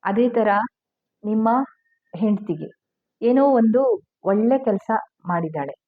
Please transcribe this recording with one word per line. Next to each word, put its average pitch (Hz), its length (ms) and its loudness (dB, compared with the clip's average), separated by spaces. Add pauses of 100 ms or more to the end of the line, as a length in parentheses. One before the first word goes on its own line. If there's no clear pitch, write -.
ಅದೇ 214 240 0 (100)
ತರ 214 100 2 (760)
ನಿಮ್ಮ 220 240 0 (680)
ಹೆಂಡ್ತಿಗೆ 190 560 -2 (580)
ಏನೋ 262 160 4 (160)
ಒಂದು 226 220 2 (500)
ಒಳ್ಳೆ 226 260 2
ಕೆಲ್ಸ 214 320 -4 (400)
ಮಾಡಿದಾಳೆ 156 440 -4 (140)